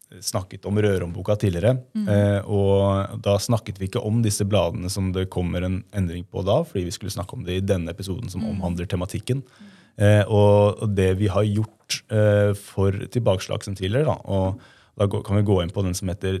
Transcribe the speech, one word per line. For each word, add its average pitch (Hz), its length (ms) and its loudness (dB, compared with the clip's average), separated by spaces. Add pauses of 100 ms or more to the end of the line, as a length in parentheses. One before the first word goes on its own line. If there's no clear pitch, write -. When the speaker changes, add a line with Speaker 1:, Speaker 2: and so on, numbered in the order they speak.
(180)
Speaker 1:
snakket 101 460 -8
om 98 120 -4
rørhåndboka 95 600 0
tidligere, 104 460 0 (120)
Speaker 2:
Mm. 110 140 -4
Speaker 1:
eh, 101 380 4
og 98 760 2
da 101 160 2
snakket 104 420 -2
vi 95 100 -6
ikke 120 180 -6
om 113 160 0
disse 107 260 0
bladene 90 420 0
som 95 220 -4
det 92 160 -2
kommer 87 360 -4
en 92 280 -4
endring 90 340 -4
på 95 160 -6
da, 117 220 2
fordi 98 200 -6
vi 85 60 -6
skulle 95 220 -10
snakke 90 220 -10
om 87 100 -10
det 90 180 -4
i 98 40 -4
denne 90 240 0
episoden 90 400 -8
som 92 100 -8
Speaker 2:
Mm. 107 180 -6
Speaker 1:
omhandler 87 280 -4
tematikken. 98 560 -6 (560)
Eh, 104 280 6
og, 104 560 4
og 104 120 0
det 95 240 2
vi 104 80 2
har 101 180 2
gjort, - 680 -4
eh, 104 440 4
for 98 380 0
tilbakeslagsventiler, 101 1120 -2
da, 104 180 0
og 95 340 0 (380)
da 101 100 2
gå, 101 160 -2
kan 98 140 -2
vi 104 60 4
gå 98 200 4
inn 82 80 -4
på 104 120 -2
den 90 120 0
som 92 140 -6
heter 92 320 -4